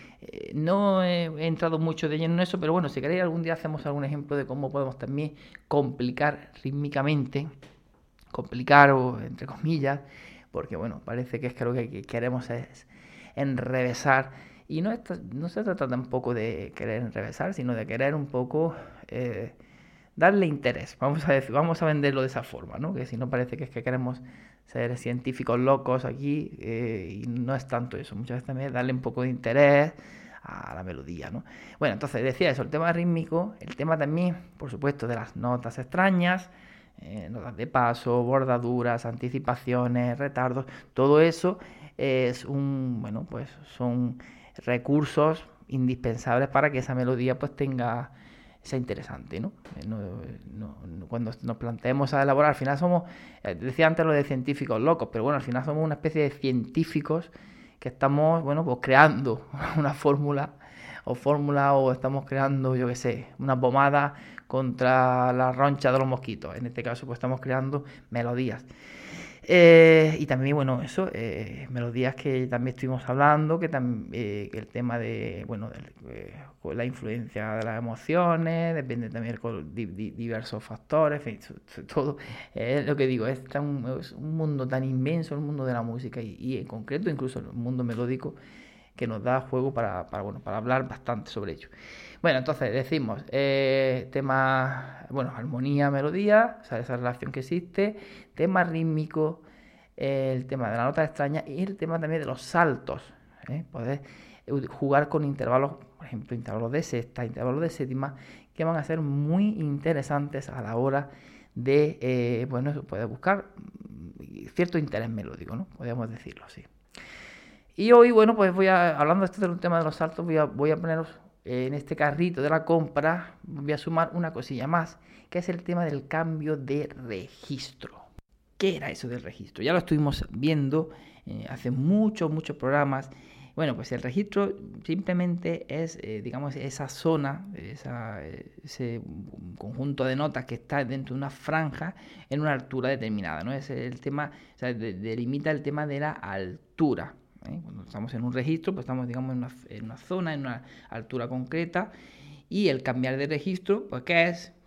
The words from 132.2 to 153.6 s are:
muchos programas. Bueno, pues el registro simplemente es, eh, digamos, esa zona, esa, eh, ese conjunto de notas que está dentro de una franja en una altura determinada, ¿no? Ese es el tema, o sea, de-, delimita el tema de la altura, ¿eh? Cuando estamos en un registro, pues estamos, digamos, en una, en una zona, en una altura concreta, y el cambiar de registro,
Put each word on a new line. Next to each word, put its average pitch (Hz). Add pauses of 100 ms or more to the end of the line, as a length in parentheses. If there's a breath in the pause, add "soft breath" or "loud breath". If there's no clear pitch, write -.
muchos 156
programas. 135 (460 loud breath)
Bueno, 147
pues 110
el 120
registro 196 (280)
simplemente 175
es, 160
eh, 107
digamos, 131
esa 135
zona, 156
esa, 110
eh, - (120)
ese 120 (580)
conjunto 135
de 131
notas 135
que 117
está 143
dentro 127
de 131
una 139
franja 156 (360 loud breath)
en 143
una 151
altura 127
determinada, 104
¿no? 120
Ese 135
es 123
el 123
tema, 147 (240 loud breath)
o -
sea, 123
de-, 110
delimita 123
el 147
tema 147
de 143
la 151
altura, 98 (340)
¿eh? 175
Cuando 101
estamos 113
en 117
un 123
registro, 156
pues 127
estamos, 127
digamos, 127
en 127
una, 123 (180)
en 104
una 113
zona, 175
en 143
una 127 (260 loud breath)
altura 117
concreta, 165 (560 loud breath)
y 196
el 131
cambiar 127
de 139
registro, 185